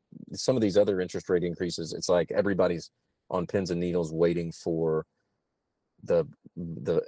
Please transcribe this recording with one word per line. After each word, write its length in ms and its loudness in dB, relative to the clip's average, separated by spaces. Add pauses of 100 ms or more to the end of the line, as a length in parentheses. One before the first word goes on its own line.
(340)
some 200 0
of 80 2
these 160 4
other 220 4
interest 280 -6
rate 140 4
increases, 500 -4
it's 160 -6
like 220 4
everybody's 600 0 (380)
on 180 -2
pins 240 -2
and 100 0
needles 320 -2
waiting 400 0
for 520 -2 (960)
the, 220 2 (320)
the 520 -2